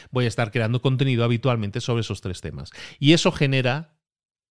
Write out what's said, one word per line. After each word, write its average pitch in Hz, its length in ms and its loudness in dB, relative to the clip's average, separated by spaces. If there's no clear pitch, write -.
voy 127 140 0
a 117 40 0
estar 113 220 -2
creando 117 280 0
contenido 131 440 2
habitualmente 117 580 0
sobre 120 200 -2
esos 101 200 -6
tres 90 180 -8
temas. 73 300 -12
Y 143 140 6
eso 170 180 4
genera 135 640 0